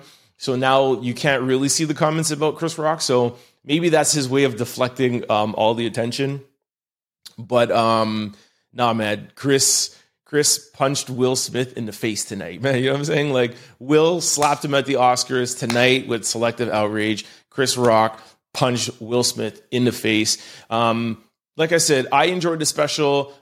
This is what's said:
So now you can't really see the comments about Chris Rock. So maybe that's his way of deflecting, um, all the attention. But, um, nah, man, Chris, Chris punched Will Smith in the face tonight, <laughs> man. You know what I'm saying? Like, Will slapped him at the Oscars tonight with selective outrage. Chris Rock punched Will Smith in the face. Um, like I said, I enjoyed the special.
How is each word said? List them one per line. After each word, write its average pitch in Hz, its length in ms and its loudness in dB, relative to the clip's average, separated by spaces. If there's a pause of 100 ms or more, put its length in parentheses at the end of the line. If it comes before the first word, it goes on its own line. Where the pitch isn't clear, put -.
(360)
So 131 180 -2
now 131 460 2
you 123 120 -4
can't 135 300 0
really 131 260 2
see 160 140 0
the 147 100 -2
comments 156 380 0
about 151 240 -2
Chris 160 220 -6
Rock. 156 240 -2
So 123 360 2 (260)
maybe 170 260 0
that's 151 220 4
his 143 180 0
way 139 160 2
of 123 100 -2
deflecting, 123 720 -2
um, 107 280 0
all 110 160 2
the 117 140 -2
attention. 123 540 -4 (960)
But, 120 340 2
um, 110 640 0 (360)
nah, 120 220 0
man, 107 420 -4
Chris, - 640 0 (280)
Chris - 480 0
punched 139 360 -2
Will 127 260 2
Smith - 420 -4
in 117 80 -8
the 104 80 -10
face 110 320 -4
tonight, 90 360 -10
<laughs> - 0 -
man. 131 180 0
You 131 80 0
know 135 60 0
what 139 60 -2
I'm 143 60 -6
saying? 147 280 0
Like, 120 220 0 (240)
Will 156 420 2
slapped 147 420 0
him 147 100 -2
at 135 120 2
the 139 100 -2
Oscars 123 640 2
tonight 127 500 2
with 113 180 -4
selective 117 440 -2
outrage. 107 560 -2 (240)
Chris 127 280 -2
Rock 113 440 4 (320)
punched 120 480 -2
Will 120 220 0
Smith 113 380 -4 (100)
in 123 120 0
the 120 80 4
face. 107 460 0 (320)
Um, 117 520 -2 (360)
like 160 160 0
I 165 40 2
said, 143 340 2
I 143 140 4
enjoyed 170 340 -2
the 156 60 -2
special. 143 760 0